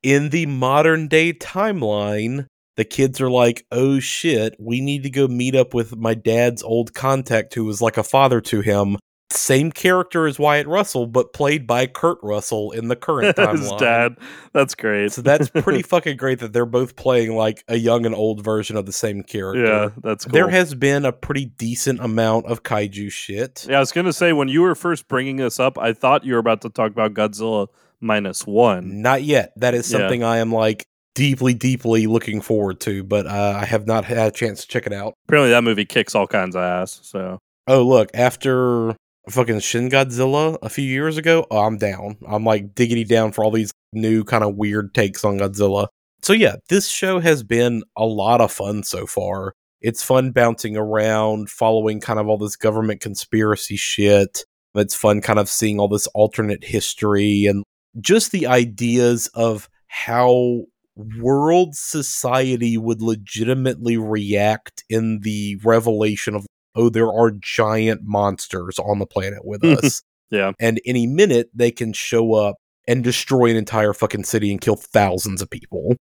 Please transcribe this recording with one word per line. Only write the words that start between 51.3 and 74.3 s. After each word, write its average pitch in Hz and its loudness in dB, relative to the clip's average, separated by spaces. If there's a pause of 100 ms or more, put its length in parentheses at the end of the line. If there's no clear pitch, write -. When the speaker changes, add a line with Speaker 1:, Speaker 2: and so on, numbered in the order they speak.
Speaker 1:
following 110 0
kind 110 -4
of 104 -2
all 107 2
this 104 -6
government 110 -2
conspiracy 107 -2
shit. 101 2 (300)
It's 101 0
fun 104 2
kind 107 2
of 98 0
seeing 107 -2
all 104 2
this 104 -2
alternate 107 0
history 101 0
and 101 2 (380)
just 214 2
the 160 -2
ideas 120 2
of 113 -2 (200)
how 123 2 (580)
world 147 2
society 127 -2
would 113 -2
legitimately 117 -2
react 107 -2
in 113 0
the 104 -4
revelation 107 2
of, 101 -8 (280)
"Oh, 117 4
there 113 2
are 113 4
giant 110 0
monsters 98 -4
on 101 -2
the 98 -2
planet 98 -6
with 104 -4
Speaker 2:
<laughs> - -
Speaker 1:
us." 151 2 (280)
Speaker 2:
Yeah. 98 0
Speaker 1:
And 113 2
any 120 0
minute, 139 2
they 120 2
can 113 -8
show 113 0
up 101 2 (300)
and 120 0
destroy 123 2
an 113 2
entire 107 0
fucking 104 -4
city 104 0